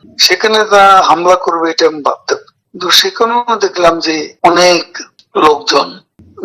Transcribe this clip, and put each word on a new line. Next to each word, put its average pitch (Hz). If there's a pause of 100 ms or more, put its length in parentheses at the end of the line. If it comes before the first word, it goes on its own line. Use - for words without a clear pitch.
(200)
সেখানে 214
তারা 196
হামলা 175
করবে 170
এটা 160
আমি 156
ভাবতাম। -
কিন্তু -
সেখানেও 233
দেখলাম 175
যে 156
অনেক 175 (380)
লোকজন - (440)